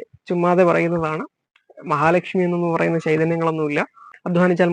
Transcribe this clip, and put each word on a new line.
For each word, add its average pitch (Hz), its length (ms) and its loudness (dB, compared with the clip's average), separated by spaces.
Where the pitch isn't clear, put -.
ചുമ്മാതെ 175 420 2
പറയുന്നതാണ്. 170 540 -2
മഹാലക്ഷ്മി 170 540 0
എന്നൊന്നും 175 280 -2
പറയുന്ന 165 320 0
ചൈതന്യങ്ങളൊന്നുമില്ല. 160 760 -2
അധ്വാനിച്ചാൽ 175 460 2